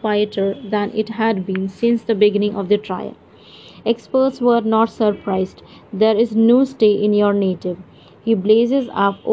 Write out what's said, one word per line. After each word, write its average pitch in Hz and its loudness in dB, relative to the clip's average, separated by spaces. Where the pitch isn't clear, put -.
quieter 208 -2
than 208 -2
it 214 -6
had 214 0
been 190 -4
since 233 0
the 226 -2
beginning 202 0
of 175 -8
the 208 2
trial. - -8
Experts 262 -2
were 233 4
not 220 2
surprised. 196 -2
There 220 2
is 214 -6
no 233 6
stay 208 4
in 208 2
your 208 2
native. 180 -4
He 220 4
blazes 233 2
up 196 -2